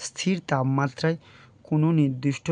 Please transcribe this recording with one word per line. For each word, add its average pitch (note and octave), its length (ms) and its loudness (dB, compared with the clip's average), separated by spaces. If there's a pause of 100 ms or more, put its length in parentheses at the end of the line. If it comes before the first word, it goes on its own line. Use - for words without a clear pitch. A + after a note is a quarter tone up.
স্থির - 300 -4 (160)
তাপমাত্রায় C#3 680 0 (520)
কোনো D3+ 180 2 (140)
নির্দিষ্ট C3+ 500 -2